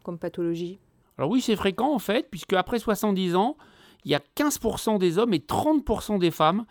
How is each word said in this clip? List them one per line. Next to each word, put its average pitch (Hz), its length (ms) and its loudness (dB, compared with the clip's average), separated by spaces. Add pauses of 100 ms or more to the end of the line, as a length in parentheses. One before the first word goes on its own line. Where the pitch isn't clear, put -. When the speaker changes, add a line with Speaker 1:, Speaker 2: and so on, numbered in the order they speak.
Speaker 1:
comme 175 140 -10
pathologie ? 170 600 -4 (380)
Speaker 2:
Alors 135 120 -2
oui, 247 120 2
c'est 220 140 2
fréquent 226 380 0
en 240 60 0
fait, 220 300 -2
puisque - 240 -6
après 185 260 0
soixante-dix 190 560 0
ans, 226 200 2 (480)
il 139 80 -2
y 143 40 4
a 143 40 0
quinze - 380 -2
pour - 220 -4
cent 214 180 0
des 180 220 2
hommes 233 160 2
et 147 40 0
trente 302 460 0
pour 113 160 -2
cent 208 160 -2
des 175 140 2
femmes 175 400 2